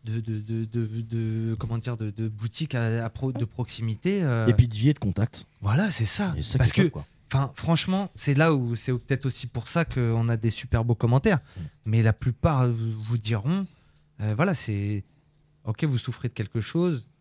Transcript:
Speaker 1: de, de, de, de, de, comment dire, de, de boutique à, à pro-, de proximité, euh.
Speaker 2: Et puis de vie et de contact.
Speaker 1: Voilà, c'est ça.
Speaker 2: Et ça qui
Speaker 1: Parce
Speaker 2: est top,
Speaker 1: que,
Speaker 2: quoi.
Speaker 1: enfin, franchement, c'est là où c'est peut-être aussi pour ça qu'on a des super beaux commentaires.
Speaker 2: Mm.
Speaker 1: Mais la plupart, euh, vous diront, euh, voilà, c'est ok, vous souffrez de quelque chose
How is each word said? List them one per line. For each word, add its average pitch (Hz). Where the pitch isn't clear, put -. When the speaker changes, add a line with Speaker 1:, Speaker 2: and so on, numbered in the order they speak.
Speaker 1:
de, 113
de, 110
de, 113
de, 113
de, 113
comment 113
dire, 120
de, 107
de 110
boutique 113
à, 117
à 113
pro-, 131
de 123
proximité, 117
euh. 117
Speaker 2:
Et 113
puis 123
de 113
vie 113
et 151
de -
contact. -
Speaker 1:
Voilà, 143
c'est 113
ça. 185
Speaker 2:
Et 151
ça 117
qui 131
Speaker 1:
Parce 120
Speaker 2:
est -
top, 190
Speaker 1:
que, 165
Speaker 2:
quoi. -
Speaker 1:
enfin, 135
franchement, 185
c'est -
là 156
où 120
c'est 127
peut-être 131
aussi 123
pour -
ça 170
qu'on 117
a 117
des 110
super 117
beaux 120
commentaires. 135
Speaker 2:
Mm. -
Speaker 1:
Mais 110
la 110
plupart, 131
euh, 123
vous 117
diront, 117
euh, 107
voilà, 170
c'est 101
ok, 107
vous 131
souffrez -
de -
quelque 110
chose 165